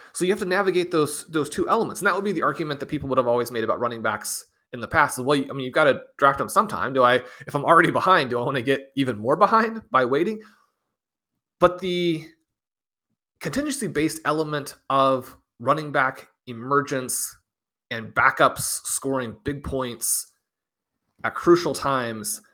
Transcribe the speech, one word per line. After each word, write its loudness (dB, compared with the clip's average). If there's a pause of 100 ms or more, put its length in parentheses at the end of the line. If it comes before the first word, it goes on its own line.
(120)
So -4
you 4
have -4
to -6
navigate 0
those, 0
those -2
two -4
elements. 0
And 0
that 2
would -2
be 0
the -4
argument -2
that -8
people -6
would 0
have 2
always 0
made -4
about 0
running -4
backs -4 (280)
in -10
the -8
past. 2
Well, 2
I -6
mean, -6
you've -6
gotta 4 (160)
draft 4
them -4
sometime. -2
Do 4
I, 6 (300)
if -6
I'm -2
already 6
behind, 2
do -2
I -2
wanna -2
get -2
even -2
more 0
behind 2
by 4
waiting? 0 (1200)
But 4
the 0 (1160)
contingency-based -4
element -4 (120)
of 0 (220)
running -2
back -2 (180)
emergence -4 (540)
and -10
backups 2
scoring -4
big -6
points -4 (960)
at -4
crucial 2
times, -4 (140)